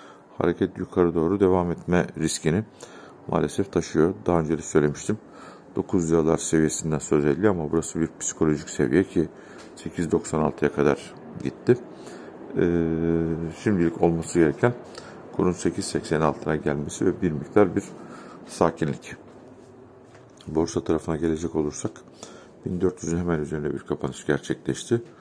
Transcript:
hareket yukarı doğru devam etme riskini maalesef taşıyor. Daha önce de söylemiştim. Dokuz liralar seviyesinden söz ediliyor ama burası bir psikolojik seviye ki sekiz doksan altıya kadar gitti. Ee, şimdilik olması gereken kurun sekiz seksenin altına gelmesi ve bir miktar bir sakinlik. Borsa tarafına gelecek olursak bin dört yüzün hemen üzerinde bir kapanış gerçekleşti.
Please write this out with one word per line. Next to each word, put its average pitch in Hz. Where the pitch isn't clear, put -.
hareket 87
yukarı 87
doğru 85
devam 92
etme 87
riskini 80
maalesef 80
taşıyor. 85
Daha 87
önce 78
de 76
söylemiştim. 73
Dokuz 87
liralar 80
seviyesinden 78
söz 73
ediliyor 82
ama 78
burası 82
bir 80
psikolojik 78
seviye 73
ki 85
sekiz 82
doksan 80
altıya 73
kadar 71
gitti. 113
Ee, 82
şimdilik 85
olması 85
gereken 82
kurun 90
sekiz 90
seksenin 78
altına 78
gelmesi 73
ve 92
bir 90
miktar 85
bir 101
sakinlik. -
Borsa 80
tarafına 80
gelecek 80
olursak 73
bin 90
dört 92
yüzün 85
hemen 85
üzerinde 73
bir 67
kapanış -
gerçekleşti. -